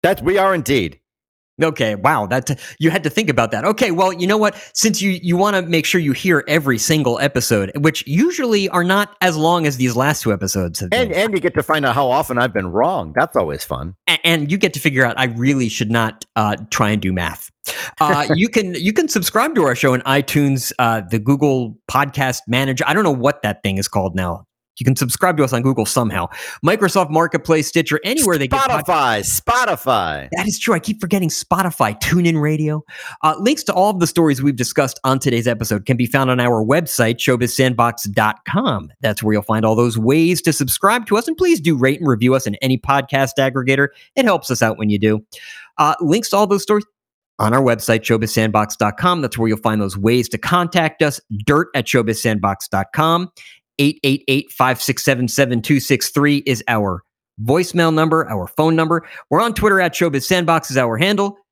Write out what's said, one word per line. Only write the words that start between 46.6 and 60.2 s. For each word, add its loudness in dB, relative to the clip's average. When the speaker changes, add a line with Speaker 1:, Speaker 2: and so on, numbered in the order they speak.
Speaker 2:
stories 0
on 2
our 4
website, 2
showbizsandbox 0
dot 0
com. 0
That's -6
where 0
you'll 0
find 0
those -4
ways 2
to -4
contact 0
us, -2
dirt 2
at 0
showbizsandbox 0
dot -2
com. 0
Eight 2
eight 0
eight, -2
five 0
six -4
seven, 0
seven 0
two 0
six -2
three 0
is -2
our -2
voicemail 0
number, 0
our -6
phone 0
number. -2
We're 2
on 0
Twitter 2
at 0
Showbiz 0